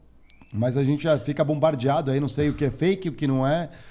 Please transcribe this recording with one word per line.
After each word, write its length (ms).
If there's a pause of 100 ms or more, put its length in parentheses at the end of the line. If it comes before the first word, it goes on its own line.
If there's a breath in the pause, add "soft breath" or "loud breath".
(520)
mas 240
a 80
gente 180
já 160
fica 240
bombardeado 680
aí, 100
não 80
sei 220
o 40
que 120
é 40
fake, 380
o 40
que 140
não 200
é. 240 (200 loud breath)